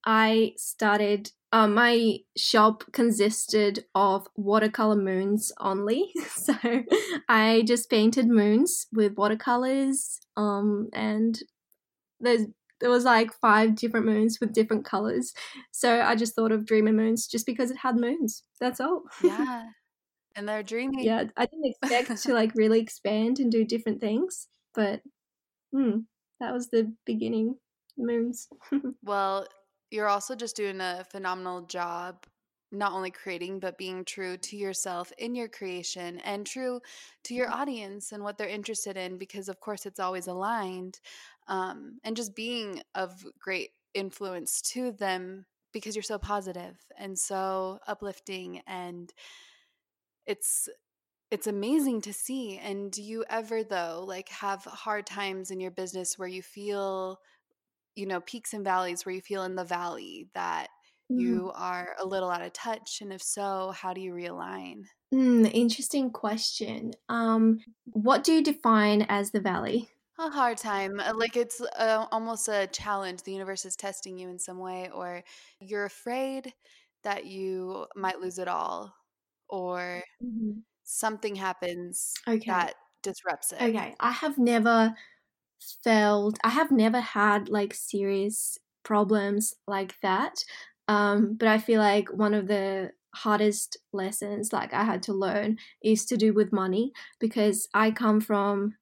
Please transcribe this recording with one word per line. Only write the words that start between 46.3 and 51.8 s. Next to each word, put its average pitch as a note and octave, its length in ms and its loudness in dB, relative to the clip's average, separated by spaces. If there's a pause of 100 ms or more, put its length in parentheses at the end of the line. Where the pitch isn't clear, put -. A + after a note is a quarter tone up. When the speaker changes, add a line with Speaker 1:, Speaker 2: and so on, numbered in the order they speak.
Speaker 2:
and G3 220 -10
so F#3+ 680 -4
uplifting, F#3+ 800 -10
and F3 460 -12 (1120)
it's, - 420 -6 (600)
it's G#3 180 -4
amazing A#3 540 0